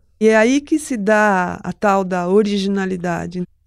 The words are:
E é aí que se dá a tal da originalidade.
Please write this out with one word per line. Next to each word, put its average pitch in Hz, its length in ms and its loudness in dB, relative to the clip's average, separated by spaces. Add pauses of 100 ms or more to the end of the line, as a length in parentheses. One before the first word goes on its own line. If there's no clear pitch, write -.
(200)
E 214 80 4
é 220 100 6
aí 254 240 4
que 294 160 -2
se 285 180 -6
dá 196 680 0
a 175 100 -6
tal 196 300 0
da 180 260 -4
originalidade. 190 1160 -2 (240)